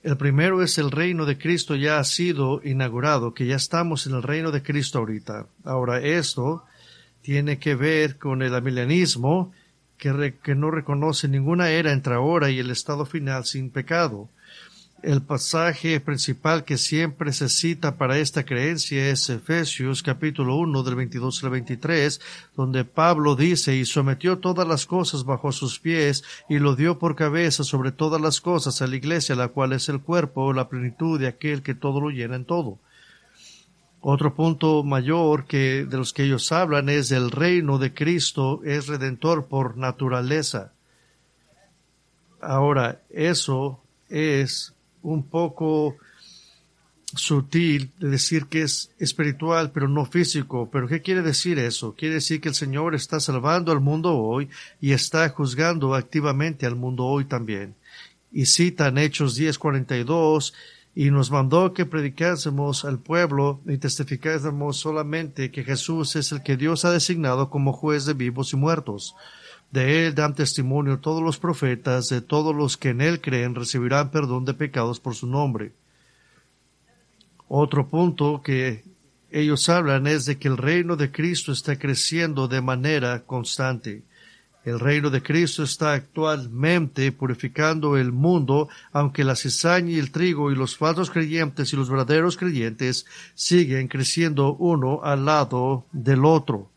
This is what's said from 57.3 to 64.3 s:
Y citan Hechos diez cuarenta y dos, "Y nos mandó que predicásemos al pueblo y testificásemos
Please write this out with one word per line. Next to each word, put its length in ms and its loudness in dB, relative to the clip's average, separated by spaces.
Y 140 -2
citan 540 2
Hechos 380 0
diez 220 0
cuarenta 380 -2
y 80 -2
dos, 480 2
"Y 160 2
nos 200 4
mandó 420 4
que 140 -2
predicásemos 960 -2
al 140 -4
pueblo 680 0
y 120 -2
testificásemos 1000 -4